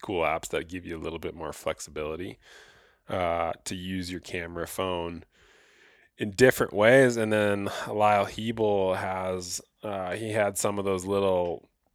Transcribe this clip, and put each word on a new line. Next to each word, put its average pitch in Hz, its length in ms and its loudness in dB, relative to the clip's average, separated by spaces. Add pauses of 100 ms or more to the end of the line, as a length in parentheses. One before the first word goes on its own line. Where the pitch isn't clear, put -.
cool 87 220 -2
apps 78 260 -2
that 80 180 -4
give 87 180 -10
you 85 120 -8
a - 40 -10
little 80 180 -8
bit 82 160 -8
more 80 180 -8
flexibility, 80 840 -8 (680)
uh, 85 460 0 (120)
to 98 100 -8
use 90 360 -6
your 87 80 -6
camera 85 480 -8
phone 87 560 -4 (920)
in 104 140 -4
different 123 420 4
ways. 120 440 8
And 107 140 0
then 101 380 2 (180)
Lyle 104 380 4
Hebel 104 720 0
has, 92 640 -4 (220)
uh, 95 300 -4
he 107 180 -6
had 101 260 2
some 101 220 0
of 98 60 -2
those 92 200 0
little 95 640 0 (260)